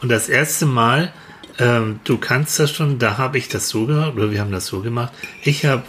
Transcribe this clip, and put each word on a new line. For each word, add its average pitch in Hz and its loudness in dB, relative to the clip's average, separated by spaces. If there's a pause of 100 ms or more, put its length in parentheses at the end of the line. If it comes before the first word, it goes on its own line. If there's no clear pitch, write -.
Und 123 0
das 113 2
erste 151 2
Mal 127 2 (440)
ähm, 113 2
du 117 0
kannst 131 -2
das 147 2
schon, 143 0
da 107 0
hab 131 -2
ich 127 -4
das - -4
so 110 0
gemacht, 151 0
oder 107 2
wir 104 0
haben 101 -4
das 92 -4
so 95 -6
gemacht. 120 -4 (300)
Ich 147 0
hab 131 0